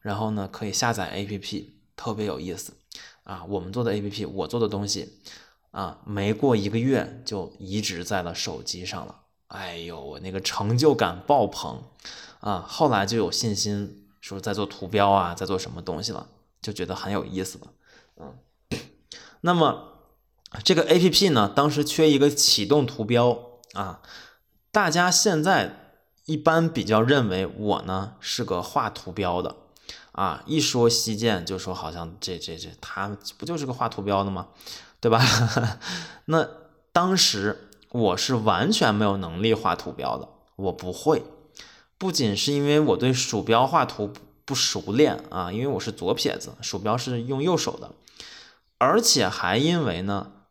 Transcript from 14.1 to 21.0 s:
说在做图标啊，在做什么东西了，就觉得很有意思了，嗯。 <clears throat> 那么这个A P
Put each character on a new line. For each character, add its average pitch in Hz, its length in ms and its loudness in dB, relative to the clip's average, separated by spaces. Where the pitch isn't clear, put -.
说 - 180 -12
在 101 160 -4
做 101 100 -2
图 98 220 -10
标 101 240 4
啊， 90 240 4
在 95 100 -6
做 95 140 -2
什 - 100 -6
么 85 140 -12
东 78 180 -6
西 110 120 -6
了， - 160 -10
就 107 100 -8
觉 90 140 -6
得 90 80 -6
很 92 180 -6
有 98 120 -2
意 92 180 -6
思 - 160 -8
了， - 80 -20
嗯。 - 200 -18
<clears throat> - 80 -6
那 175 140 2
么 - 460 0
这 190 100 6
个 160 80 4
A 170 160 6
P 175 120 8